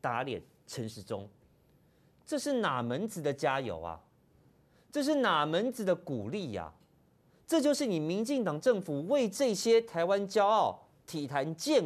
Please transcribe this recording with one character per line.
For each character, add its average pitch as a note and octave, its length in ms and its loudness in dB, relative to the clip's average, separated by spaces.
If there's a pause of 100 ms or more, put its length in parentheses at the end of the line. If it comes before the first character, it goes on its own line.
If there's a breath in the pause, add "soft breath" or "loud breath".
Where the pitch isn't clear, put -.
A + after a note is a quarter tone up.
打 B2 240 -2
脸 A2 180 -6 (240)
陈 A2+ 220 -8
时 G#2+ 120 -16
中。 G2 280 -10 (1000 soft breath)
这 D#4 100 -4
是 C#4+ 180 -2
哪 D#3 280 0
门 B2 240 -2
子 F#3 160 -8
的 C#3+ 100 0
加 C3+ 280 0
油 G2 200 -6
啊？ E2 200 -10 (880 soft breath)
这 D4 120 -2
是 D4 140 2
哪 F3+ 280 4
门 F3+ 280 0
子 A3+ 120 -6
的 F#3 80 4
鼓 B2+ 360 -4
励 D3+ 260 -6
啊？ E2 180 -8 (760 soft breath)
这 E4 120 4
就 C#4+ 140 4
是 C#4+ 100 -2
你 G3 140 0
民 F3 260 -2
进 B3+ 200 0
党 D#3 160 -2
政 A#3 200 2
府 D3 280 -4
为 B3+ 200 2
这 A#3+ 240 0
些 A3+ 280 4
台 E3+ 240 -2
湾 G3 240 0
骄 G3 180 4
傲、 G3 340 2 (240)
体 D3 220 -6
坛 C#3+ 300 -2
健 C#4 300 4